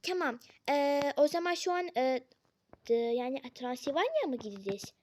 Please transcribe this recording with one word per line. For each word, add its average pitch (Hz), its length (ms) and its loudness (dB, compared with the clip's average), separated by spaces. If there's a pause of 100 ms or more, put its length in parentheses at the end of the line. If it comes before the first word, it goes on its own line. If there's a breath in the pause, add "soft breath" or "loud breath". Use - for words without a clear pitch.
Tamam. 320 360 -2 (320 loud breath)
E, 285 300 4 (160)
o 294 100 8
zaman 339 280 0
şu 349 180 -2
an, 359 240 0
e, 262 240 2 (680)
d-, 233 60 4
yani 247 480 0 (120)
Transilvanya'ya 330 720 -2
mı 254 80 -2
gideceğiz? 202 680 -8